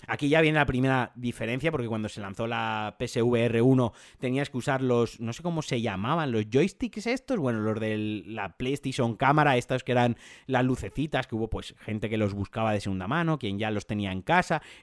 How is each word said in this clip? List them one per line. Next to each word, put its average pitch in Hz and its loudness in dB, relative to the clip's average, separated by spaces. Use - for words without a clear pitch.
Aquí 117 -2
ya 160 6
viene 156 6
la 147 4
primera 131 2
diferencia, 123 -4
porque 127 -4
cuando 107 -4
se - -12
lanzó 98 -6
la 110 -4
P 127 -4
S 117 -2
V 120 4
R 117 2
uno 127 4
tenías 131 -2
que - -8
usar 131 -2
los, 120 0
no 117 -6
sé 139 -10
cómo 165 -4
se 127 -4
llamaban, 117 0
los 110 0
joysticks 196 0
estos, 262 -4
bueno, 120 0
los 107 0
de 107 -2
la 101 -10
PlayStation 127 -2
Cámara, 143 4
estos 123 -2
que 123 0
eran 120 4
las 127 2
lucecitas, 131 -2
que - -8
hubo, 110 -2
pues, - -6
gente 107 -6
que 110 -2
los 104 2
buscaba 107 -2
de 101 0
segunda 95 -4
mano, 160 0
quien 98 -4
ya 110 -2
los 104 -4
tenía 104 -2
en 92 -6
casa, 170 2